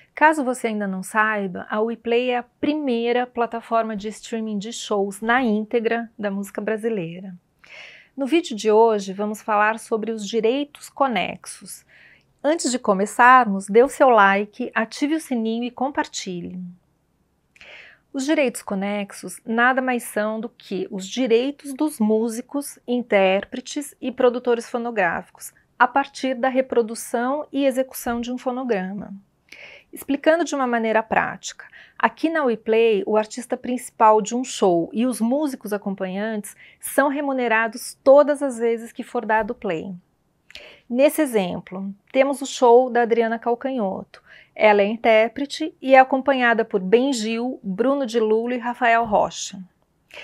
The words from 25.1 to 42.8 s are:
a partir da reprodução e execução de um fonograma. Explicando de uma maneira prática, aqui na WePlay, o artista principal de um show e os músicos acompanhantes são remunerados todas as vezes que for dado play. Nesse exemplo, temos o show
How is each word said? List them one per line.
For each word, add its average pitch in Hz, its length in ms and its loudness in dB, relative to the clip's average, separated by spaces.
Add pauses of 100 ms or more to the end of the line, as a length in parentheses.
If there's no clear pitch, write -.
a 240 80 4
partir 269 480 -2
da 240 120 -2
reprodução 254 1040 -2
e 277 140 0
execução 254 560 -2
de 240 100 -8
um 254 60 -6
fonograma. 226 760 -4 (800)
Explicando 311 520 0
de 285 100 -6
uma 269 140 -2
maneira 220 340 0
prática, - 640 -4 (320)
aqui 233 320 0
na 320 140 0
WePlay, 220 640 2
o 214 100 2
artista 226 400 -4
principal 226 640 2
de 202 140 -6
um 254 80 -4
show 175 500 0
e 226 140 0
os 247 120 -4
músicos 254 540 -2
acompanhantes 202 800 -6 (240)
são - 280 0
remunerados 247 960 -2
todas 285 400 6
as 247 160 -4
vezes 233 320 -2
que - 100 -14
for 233 240 -8
dado 220 300 0
play. 185 360 -6 (960)
Nesse 269 320 2
exemplo, 190 720 -2 (200)
temos 269 320 2
o - 20 -8
show 247 460 6